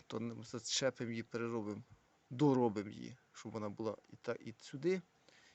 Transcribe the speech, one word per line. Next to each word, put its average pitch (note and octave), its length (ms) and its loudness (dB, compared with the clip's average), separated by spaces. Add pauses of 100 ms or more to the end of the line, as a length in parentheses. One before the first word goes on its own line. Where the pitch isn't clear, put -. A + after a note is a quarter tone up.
то - 140 -4
не A2+ 220 -6
зачепимо B2 680 0
її, A#2 120 -4
переробимо, A2+ 600 -2 (480)
доробимо B2 600 6
її, A#2 260 -10 (160)
щоб - 200 -10
вона G#2+ 160 -4
була G#2 280 -2 (120)
і - 80 -18
та, - 160 -4
і A#2 200 -8
сюди. E3+ 500 -2 (520)